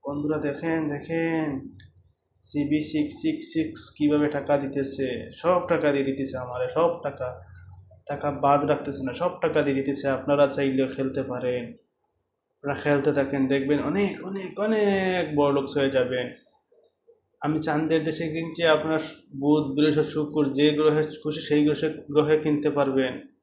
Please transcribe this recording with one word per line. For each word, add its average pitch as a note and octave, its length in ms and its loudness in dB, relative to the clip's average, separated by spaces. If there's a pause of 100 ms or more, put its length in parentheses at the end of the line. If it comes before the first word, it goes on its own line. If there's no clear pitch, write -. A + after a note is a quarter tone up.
বন্ধুরা D3 340 -4 (100)
দেখেন, D#3+ 400 -2
দেখেন, E3 580 -2 (1000)
সিবি D3 360 0
সিক্স D3+ 400 -2
সিক্স D#3 300 -2
সিক্স - 280 -4 (140)
কিভাবে D3 340 2 (100)
টাকা C#3+ 200 0
দিতেছে, C3+ 500 -2 (340)
সব F3 260 4
টাকা D3+ 240 2
দিয়ে C#3 180 0
দিতেছে C3+ 280 -4
আমারে, B2+ 280 -4 (100)
সব E3 160 4 (140)
টাকা, C3 220 -6 (800)
টাকা C#3+ 200 -4 (140)
বাদ C#3+ 180 6 (120)
রাখতেছে C#3 320 -2
না, C3 100 -4
সব F3 180 -2 (120)
টাকা D#3 220 2
দিয়ে C#3 140 0
দিতেছে। C#3 260 -4 (120)
আপনারা C#3+ 280 4 (100)
চাইলে C3+ 280 2 (120)
খেলতে C3+ 280 -4
পারেন, B2 400 -4 (840)
আপনারা C#3+ 340 -6
খেলতে C#3+ 340 4
থাকেন, C#3 300 0
দেখবেন C#3 320 2 (100)
অনেক, F#3+ 240 0 (160)
অনেক, F#3+ 300 -8
অনেক G3 640 2 (120)
বড়লোকস C#3+ 420 2
হয়ে C3+ 200 2
যাবেন। B2 300 0 (1120)
আমি D3+ 240 0
চাঁদের D#3 420 2
দেশে D#3+ 260 -4
কিনছি, E3 280 -6 (140)
আপনার D#3 260 0 (400)
বুধ, D3 220 4 (120)
বৃহস্পতি, D3 380 4
শুক্র, D3+ 300 0 (140)
যে D3 100 6 (100)
গ্রহে D3+ 260 4 (160)
খুশি D#3 280 -6
সেই D3+ 160 4
গ্রহে, D3 240 2 (260)
গ্রহে D3 300 4
কিনতে D3+ 340 0
পারবেন C3 360 2 (300)